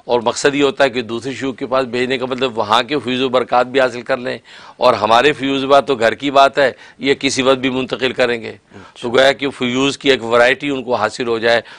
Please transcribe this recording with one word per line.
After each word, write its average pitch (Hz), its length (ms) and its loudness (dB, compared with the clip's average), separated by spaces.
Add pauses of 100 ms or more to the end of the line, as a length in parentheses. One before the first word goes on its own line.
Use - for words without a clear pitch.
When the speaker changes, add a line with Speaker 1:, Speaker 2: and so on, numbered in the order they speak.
Speaker 1:
और 123 160 0
मकसद 127 320 0
ये 143 80 0
होता 139 200 2
है 135 60 2
कि 123 140 -4
दूसरे 113 320 -8
शयूख 123 200 -6
के 135 100 -10
पास 131 200 -2
भेजने 123 320 -2
का 120 80 -6
मतलब 127 280 -4
वहाँ 110 300 0
के 131 140 -4
फ्यूज़ 127 240 -4
व 135 80 0
बरक़ात 123 380 0
भी 127 120 -2
हासिल 123 220 0
कर 127 180 -4
लें, 123 200 -8 (400)
और 123 160 4
हमारे 117 380 4
फ्यूज़ 135 320 -2
बात 135 220 4
तो 139 80 0
घर 113 200 0
की 135 160 -6
बात 135 280 4
है, 131 160 2 (260)
ये 135 140 0
किसी 131 260 -2
वक्त 131 200 2
भी 131 80 -2
मुंतकिल 127 440 -4
करेंगे। 117 360 -2
Speaker 2:
अच्छा। 101 520 -20
Speaker 1:
तो 120 80 -6
गोया 131 240 4
कि 135 160 -4
फ्यूज़ 127 480 -2
की 139 120 -2
एक 131 140 2
वैरायटी 120 460 2
उनको 127 260 -4
हासिल 110 320 -4
हो 117 120 0
जाए, 117 240 2 (160)